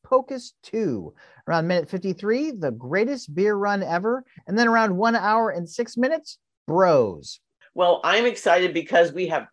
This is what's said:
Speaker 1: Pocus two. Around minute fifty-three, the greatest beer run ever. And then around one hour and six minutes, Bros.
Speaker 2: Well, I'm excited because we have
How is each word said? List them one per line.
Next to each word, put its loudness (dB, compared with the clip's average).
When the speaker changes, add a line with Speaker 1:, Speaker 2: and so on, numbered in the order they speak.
Speaker 1:
Pocus -2
two. -4
Around 0
minute -2
fifty-three, -4
the -4
greatest -4
beer 2
run -2
ever. -2
And -4
then 4
around 2
one 2
hour 2
and -8
six -8
minutes, -4
Bros. 2
Speaker 2:
Well, 2
I'm 2
excited 2
because 2
we -4
have -4